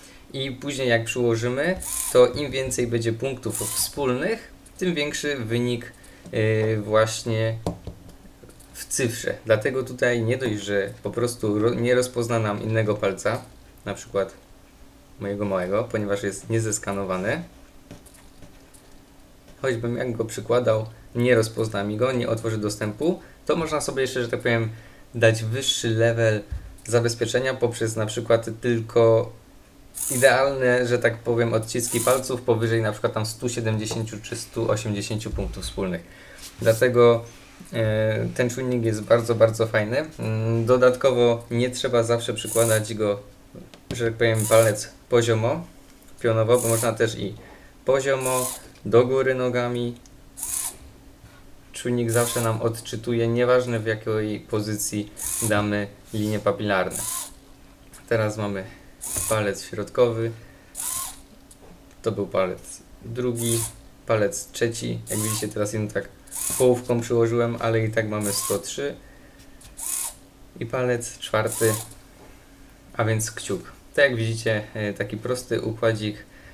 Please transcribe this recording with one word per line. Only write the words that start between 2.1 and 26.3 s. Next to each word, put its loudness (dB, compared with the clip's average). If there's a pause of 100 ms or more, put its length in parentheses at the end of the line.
to 10
im -2
więcej -2
będzie 0
punktów -4
wspólnych, -2 (260)
tym 0
większy -2
wynik, -2 (400)
e, 2
właśnie 0 (1160)
w -12
cyfrze. -2
Dlatego 2
tutaj 0
nie 0
dość, -2
że 0 (100)
po -4
prostu 0
ro-, 4
nie 2
rozpozna 0
nam -2
innego 2
palca, -2 (440)
na -6
przykład -4 (840)
mojego -2
małego, 0
ponieważ -2
jest -4
niezeskanowany. -2 (2250)
Choćbym -2
jak -4
go -2
przykładał, 0 (300)
nie 4
rozpozna 0
mi -4
go, 2
nie -2
otworzy -2
dostępu, -2 (260)
to 2
można -2
sobie -2
jeszcze, 0
że -2
tak -2
powiem, 0 (460)
dać 4
wyższy -2
level 4 (440)